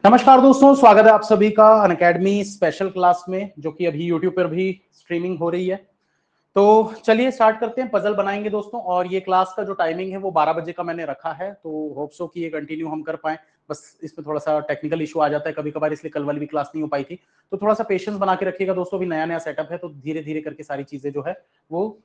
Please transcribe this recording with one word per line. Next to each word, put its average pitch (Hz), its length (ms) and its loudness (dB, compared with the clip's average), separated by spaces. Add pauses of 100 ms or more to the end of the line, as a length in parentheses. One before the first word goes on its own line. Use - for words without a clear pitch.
नमस्कार 254 380 8
दोस्तों, 277 340 8
स्वागत 214 300 8
है 220 60 10
आप 214 100 6
सभी 208 280 2
का 214 160 6 (180)
Unacademy 180 640 2
स्पेशल 185 440 -4
क्लास 180 400 0
में, 196 300 -6
जो 151 120 -6
कि 175 140 -6
अभी 165 240 -4
YouTube 170 260 -2
पर 180 120 0
भी 175 180 -4 (280)
streaming 175 460 -8
हो 170 100 -4
रही 180 180 -4
है। 185 80 -4 (800)
तो 214 380 4 (120)
चलिए 240 260 2
start 220 280 2
करते 233 220 -6
हैं, 247 100 -6
puzzle 208 220 -2
बनाएंगे 202 360 -4
दोस्तों। 208 320 -8
और 180 260 -2
ये 185 120 -4
class 185 380 0
का 208 60 -6
जो 196 100 -8
timing 185 380 -4
है 196 60 -10
वो 190 140 -8
बारह 156 220 0
बजे 165 180 -8
का 180 120 -10
मैंने 170 220 -8
रखा 147 280 -10
है, 180 200 -10
तो 156 460 -12
hope 147 220 -12
so 165 120 -10
कि 170 80 -10
ये 165 80 -8
continue 156 380 -10
हम 156 140 -10
कर 156 140 -10
पाएं। 156 220 -8 (320)
बस - 340 -14
इसमें 156 240 -16
थोड़ा 151 120 -4
सा 151 200 -2
technical 151 420 -6
इशू 156 180 -6
आ 151 100 2
जाता 147 200 -4
है 151 40 -10
कभी 151 180 -8
कभार, 151 220 -4
इसलिए 151 180 -12
कल 147 120 -6
वाली 147 160 -4
भी 151 60 -8
class 147 300 -6
नहीं 156 80 -6
हो 151 40 -8
पाई 143 160 -6
थी। 175 160 -14 (320)
तो 196 60 -6
थोड़ा 202 160 0
सा 220 100 -2
पेशेंस 202 340 -4
बना 190 180 0
के 185 100 -6
रखिएगा 185 280 -4
दोस्तों, 185 240 -6
अभी 180 100 -4
नया 160 180 -4
नया 170 140 -6
setup 156 320 -8
है, 175 60 -10
तो 175 120 -12
धीरे 151 340 -10
धीरे 151 180 -8
करके 151 220 -14
सारी 139 200 -10
चीजें 139 280 -10
जो 139 160 -8
है - 140 -10 (300)
वो 208 340 -6